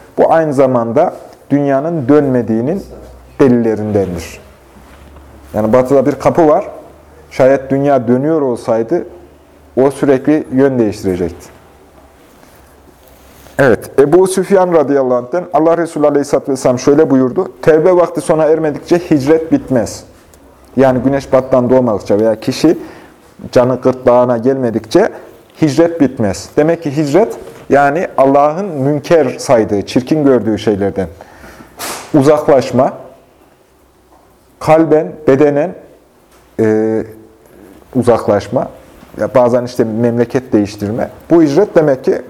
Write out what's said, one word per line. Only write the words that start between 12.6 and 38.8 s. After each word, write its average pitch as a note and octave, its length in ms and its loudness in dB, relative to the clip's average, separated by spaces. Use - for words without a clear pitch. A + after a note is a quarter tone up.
Evet, C3 400 0
Ebu E3 280 4
Süfyan F#3 460 0
radıyallahu C3+ 440 0
anh'ten C#3 260 -6
Allah E3 240 2
Resulü D#3+ 300 -2
aleyhisselatü C#3+ 440 -2
vesselam B2+ 280 0
şöyle C#3+ 300 4
buyurdu. C3 420 0
"Tevbe D#3+ 340 4
vakti F3 260 0
sona D#3 240 0
ermedikçe D#3 540 0
hicret D#3+ 520 0
bitmez." C3 520 -2
Yani B2+ 240 2
güneş C3+ 340 -2
battan B2+ 360 2
doğmadıkça A#2 500 0
veya A2 160 0
kişi D#3 420 0
canı B2+ 240 2
gırtlağına B2 640 2
gelmedikçe B2+ 720 0
hicret D#3+ 400 2
bitmez. A#2+ 560 -2
Demek D#3+ 260 0
ki C#3+ 140 -8
hicret D#3+ 400 0
yani C#3+ 380 0
Allah'ın C#3+ 480 2
münker D3 720 0
saydığı, G#2 480 0
çirkin D3 380 -2
gördüğü A2 340 2
şeylerden G2 500 -4
uzaklaşma, C#3 760 2
kalben, D#3+ 520 2
bedenen, D3 480 2
e, A2 440 0
uzaklaşma, A2+ 720 -2